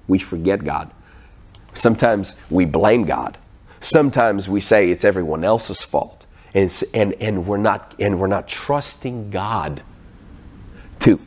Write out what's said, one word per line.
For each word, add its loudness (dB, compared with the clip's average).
we 4
forget -2
God. -6
Sometimes 0
we 2
blame 2
God. -4
Sometimes 2
we 0
say 4
it's 0
everyone 0
else's -2
fault. -6
And, 2
s-, -4
and, 0
and -4
we're -2
not, -2
and 0
we're 0
not -2
trusting -8
God -6
to 4